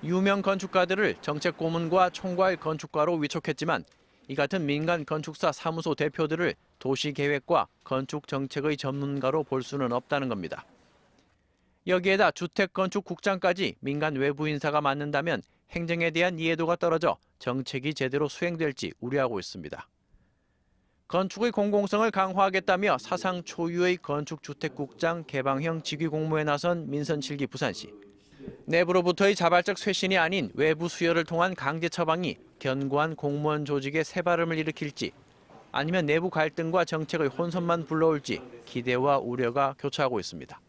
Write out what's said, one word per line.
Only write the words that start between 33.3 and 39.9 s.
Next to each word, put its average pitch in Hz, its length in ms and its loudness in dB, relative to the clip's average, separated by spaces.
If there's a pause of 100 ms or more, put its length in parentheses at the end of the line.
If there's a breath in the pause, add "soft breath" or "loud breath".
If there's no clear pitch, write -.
조직의 143 380 0
새바람을 170 540 0
일으킬지 151 540 -4 (600)
아니면 160 340 0
내부 165 240 2
갈등과 165 560 0
정책의 156 440 -2
혼선만 170 560 -2
불러올지 156 560 2 (240)
기대와 127 540 2
우려가 127 580 0
교차하고 131 420 0